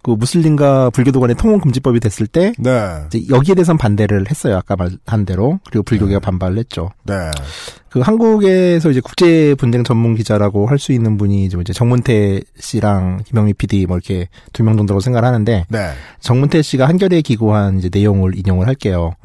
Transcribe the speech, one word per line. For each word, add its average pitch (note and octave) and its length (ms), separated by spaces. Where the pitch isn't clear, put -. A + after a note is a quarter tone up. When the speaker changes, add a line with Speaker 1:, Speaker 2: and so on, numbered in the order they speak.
Speaker 1:
그 B2 100
무슬림과 C#3 760
불교도 C3 300
간의 A#2+ 160
통혼금지법이 C3 640
됐을 A2+ 260
때 F3 320
Speaker 2:
네. G#2+ 480
Speaker 1:
이제 G#2+ 240
여기에 C#3 240
대해서는 E3+ 240
반대를 G2+ 540
했어요. B2+ 260
아까 G2 180
말한 F#2 520
대로. A2 320
그리고 G#2+ 140
불교계가 G2 360
Speaker 2:
네. F2+ 60
Speaker 1:
반발을 F#2 320
했죠. G2 320
Speaker 2:
네. G2+ 100
Speaker 1:
그 B2+ 100
한국에서 F#3 920
이제 B2+ 120
국제 D#3+ 520
분쟁 B2 300
전문 A#2 320
기자라고 G#2 500
할 C#3 140
수 - 140
있는 A2+ 240
분이 G2+ 280
이제, F2+ 160
이제 F2 120
정문태 A2+ 680
씨랑 G2 680
김영미 G#2 260
피디 G2 320
뭐 F2+ 120
이렇게 F2+ 300
두 - 120
명 A2 140
정도라고 G2+ 220
생각을 A#2+ 280
하는데 A2 420
Speaker 2:
네. G2+ 220
Speaker 1:
정문태 C#3 440
씨가 C3 240
한겨레에 F3+ 340
기고한 G#2+ 560
이제 F2+ 160
내용을 G2 420
인용을 F#2 300
할게요. F2+ 480